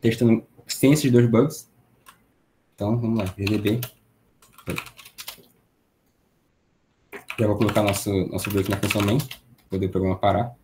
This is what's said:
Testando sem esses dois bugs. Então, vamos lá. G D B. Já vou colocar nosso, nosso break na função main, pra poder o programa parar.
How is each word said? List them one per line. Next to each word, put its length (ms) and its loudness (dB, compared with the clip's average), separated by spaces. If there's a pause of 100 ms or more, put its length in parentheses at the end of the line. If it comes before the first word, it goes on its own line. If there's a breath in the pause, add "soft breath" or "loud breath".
Testando 460 2 (200)
sem 260 4
esses 180 2
dois 200 6
bugs. 400 0 (1040)
Então, 240 -2
vamos 200 -2
lá. 80 -2
G 180 -6
D 140 0
B. 220 -2 (3500)
Já 80 2
vou 100 0
colocar 260 2
nosso, 280 -2 (180)
nosso 220 -6
break 200 0
na 60 -2
função 260 -2
main, 160 2
pra 200 -8 (320)
poder 160 -4
o 40 -4
programa 280 -2
parar. 460 0